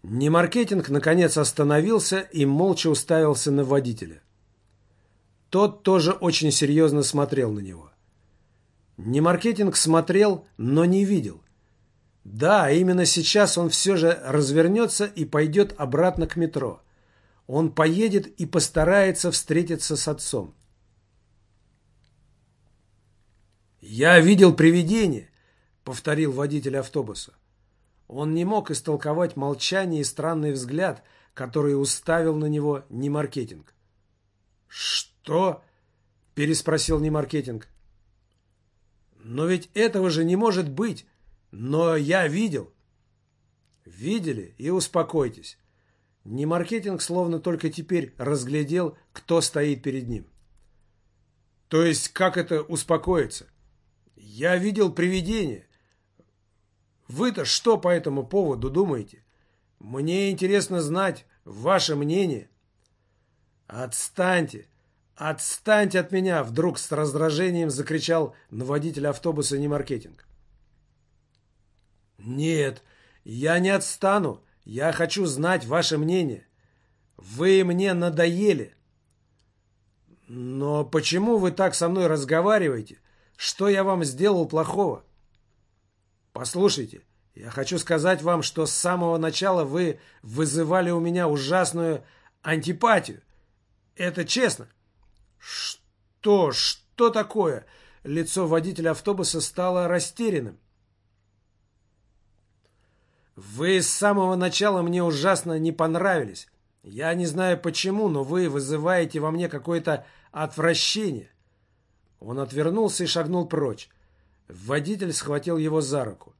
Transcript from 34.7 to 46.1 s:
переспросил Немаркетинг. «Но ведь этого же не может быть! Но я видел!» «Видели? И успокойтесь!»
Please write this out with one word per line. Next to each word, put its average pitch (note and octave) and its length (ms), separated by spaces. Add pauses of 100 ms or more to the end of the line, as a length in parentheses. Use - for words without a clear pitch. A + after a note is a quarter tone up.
переспросил D#3 640
Немаркетинг. D3 720 (1500)
«Но B2 300
ведь F3 280
этого G#3 360
же D#3+ 140
не F3 120
может F#3 340
быть! F#3 360 (460)
Но D#3 440
я D#3 320
видел!» D3 460 (1120)
«Видели? B2 720
И C3+ 120
успокойтесь!» E3 880 (680)